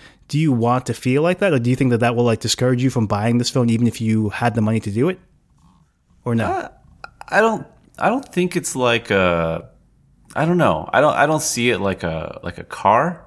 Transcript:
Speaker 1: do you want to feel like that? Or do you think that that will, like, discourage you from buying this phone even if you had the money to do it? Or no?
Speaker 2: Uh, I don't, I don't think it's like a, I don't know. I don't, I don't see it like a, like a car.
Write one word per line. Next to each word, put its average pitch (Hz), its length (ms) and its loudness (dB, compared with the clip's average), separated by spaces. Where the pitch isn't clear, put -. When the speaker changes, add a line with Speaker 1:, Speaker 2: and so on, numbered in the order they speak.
Speaker 1:
do 143 100 -4
you 156 140 2
want 120 360 0
to 117 60 -2
feel 131 280 0
like 175 180 0
that? 190 140 2
Or 131 60 4
do 120 100 0
you 131 80 2
think 131 140 2
that 117 80 2
that 120 160 2
will, 120 100 2
like, 113 160 2
discourage 123 420 0
you 135 60 2
from 113 180 0
buying 110 300 0
this 120 120 -2
phone 120 200 0
even 117 180 2
if 110 140 -4
you 110 280 0
had 120 260 -2
the 117 60 0
money 110 200 0
to 104 100 -6
do 120 180 0
it? 185 100 -6
Or 117 100 -2
no? 110 100 0
Speaker 2:
Uh, 370 220 -4
I 180 120 2
don't, 220 240 0
I 165 120 0
don't 262 240 -2
think 180 240 0
it's - 180 -6
like 117 360 0
a, 85 580 0
I 147 100 0
don't 175 120 2
know. 87 340 0
I 120 80 2
don't, 147 160 4
I 127 100 2
don't 151 160 0
see 120 280 -2
it 101 100 0
like 95 240 -2
a, 80 400 -6
like 87 140 -10
a 85 80 -12
car. 139 600 0